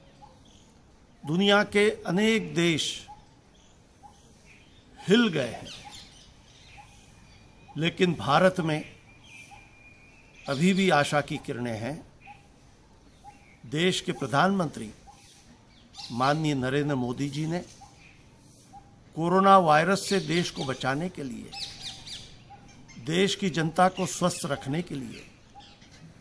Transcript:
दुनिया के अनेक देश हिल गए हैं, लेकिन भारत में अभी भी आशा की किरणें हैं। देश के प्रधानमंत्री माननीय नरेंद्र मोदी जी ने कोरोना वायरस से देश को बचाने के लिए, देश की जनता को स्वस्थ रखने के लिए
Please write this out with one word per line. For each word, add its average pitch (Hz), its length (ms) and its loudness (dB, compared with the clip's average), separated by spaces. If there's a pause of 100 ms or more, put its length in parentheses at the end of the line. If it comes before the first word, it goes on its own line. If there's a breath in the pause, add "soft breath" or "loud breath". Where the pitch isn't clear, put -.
(1300)
दुनिया 202 380 4
के 208 400 2
अनेक 190 520 2
देश 170 520 0 (2000)
हिल 226 200 6
गए 147 200 -2
हैं, 110 200 -12 (2000)
लेकिन 165 360 0
भारत 180 460 2
में 160 360 -4 (1500)
अभी 160 240 2
भी 190 160 2
आशा 147 320 2
की 139 160 -8
किरणें 120 420 -8
हैं। 131 280 -10 (1600)
देश 165 360 0
के 175 100 -4
प्रधानमंत्री 139 840 0 (1160)
माननीय 147 440 0
नरेंद्र 139 400 0
मोदी 127 340 -2
जी 147 160 -4
ने 170 140 -4 (1600)
कोरोना 190 420 6
वायरस 170 520 4
से 196 100 2
देश 165 320 0
को 165 140 -6
बचाने 139 440 -4
के - 140 -10
लिए, 113 280 -12 (1500)
देश 165 380 0
की 196 140 -2
जनता 165 400 2
को 185 160 -4
स्वस्थ - 400 -2
रखने 139 360 -4
के 165 140 -10
लिए 117 320 -12 (920)